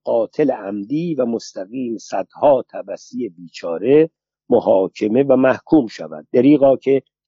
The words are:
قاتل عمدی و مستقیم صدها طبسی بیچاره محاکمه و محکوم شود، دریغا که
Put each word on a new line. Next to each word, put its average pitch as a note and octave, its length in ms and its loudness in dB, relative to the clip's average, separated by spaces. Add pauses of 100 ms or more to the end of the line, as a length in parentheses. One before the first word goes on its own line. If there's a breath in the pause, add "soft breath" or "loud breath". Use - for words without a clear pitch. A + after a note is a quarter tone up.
قاتل A#2+ 460 -2
عمدی A2+ 640 -6
و B2+ 120 -2
مستقیم A2+ 720 -8
صدها B2 720 -2
طبسی G2+ 580 -12
بیچاره F2+ 840 -2 (380)
محاکمه G#2+ 720 0
و C3+ 140 2
محکوم C3 500 2
شود، D#2 460 -14
دریغا C3+ 440 4
که C3+ 260 0 (260)